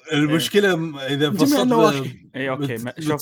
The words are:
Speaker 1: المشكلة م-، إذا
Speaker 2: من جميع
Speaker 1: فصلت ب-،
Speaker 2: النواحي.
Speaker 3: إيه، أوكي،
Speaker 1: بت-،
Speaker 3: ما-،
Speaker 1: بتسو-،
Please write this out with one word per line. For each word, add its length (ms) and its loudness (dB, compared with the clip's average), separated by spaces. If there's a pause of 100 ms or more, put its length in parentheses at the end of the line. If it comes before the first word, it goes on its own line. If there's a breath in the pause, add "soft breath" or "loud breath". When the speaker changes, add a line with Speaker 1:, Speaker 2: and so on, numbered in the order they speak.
(120)
Speaker 1:
المشكلة 640 2
م-، 220 -6
إذا 320 -2
Speaker 2:
من 60 -2
جميع 100 4
Speaker 1:
فصلت 140 4
ب-، 20 2
Speaker 2:
النواحي. 720 2
Speaker 3:
إيه، 160 -4
أوكي، 240 -4
Speaker 1:
بت-، 60 -6
Speaker 3:
ما-، 100 -8
Speaker 1:
بتسو-، 320 -4